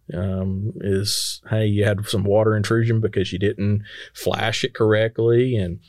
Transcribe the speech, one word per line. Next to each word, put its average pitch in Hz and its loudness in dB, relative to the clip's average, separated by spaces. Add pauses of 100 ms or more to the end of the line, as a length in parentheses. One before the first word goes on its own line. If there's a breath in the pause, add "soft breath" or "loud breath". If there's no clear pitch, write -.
(120)
um, 95 -4 (100)
is, 101 -2 (100)
hey, 110 2
you 101 2
had 104 0
some 101 -2
water 107 4
intrusion 113 2
because 101 0
you 90 -4
didn't 101 0 (300 loud breath)
flash - -2
it - -4
correctly 113 2
and 92 -2